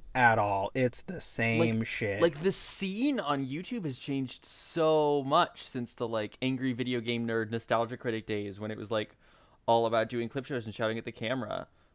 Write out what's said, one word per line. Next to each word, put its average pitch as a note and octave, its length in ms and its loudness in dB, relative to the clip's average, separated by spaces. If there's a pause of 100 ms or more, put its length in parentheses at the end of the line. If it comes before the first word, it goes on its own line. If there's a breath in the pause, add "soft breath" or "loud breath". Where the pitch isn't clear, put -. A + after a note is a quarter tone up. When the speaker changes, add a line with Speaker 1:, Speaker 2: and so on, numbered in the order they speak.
(160)
Speaker 1:
at A#2 240 8
all. G2+ 340 2
It's B2+ 280 2
the F3 200 -8
same A2+ 580 2
Speaker 2:
Like, A2 80 -2
Speaker 1:
shit. G2+ 340 -2
Speaker 2:
like, D#3 200 2
the F#3 120 2
scene A3 680 -2
on C#3 260 0
YouTube F3+ 400 -6
has C3 120 -4
changed C3+ 480 -6
so D3+ 760 2
much D3+ 440 2
since A#2+ 260 -6
the, A#2+ 140 -2
like, A2 340 -4
angry C3 320 0
video B2 280 -2
game A#2 260 -2
nerd A2+ 240 0
nostalgia A#2 460 0
critic A2+ 280 -4
days G2+ 360 -4
when G#2+ 100 -6
it G#2+ 60 -10
was, G#2+ 140 -10
like, G#2+ 240 -2 (520 soft breath)
all A#2 180 6
about A2+ 240 2
doing A#2 200 -4
clip C3 160 -6
shows B2 200 -6
and G#2+ 80 -8
shouting A2+ 240 -2
at A2+ 80 -8
the A#2 60 -8
camera. A#2 560 -4 (280)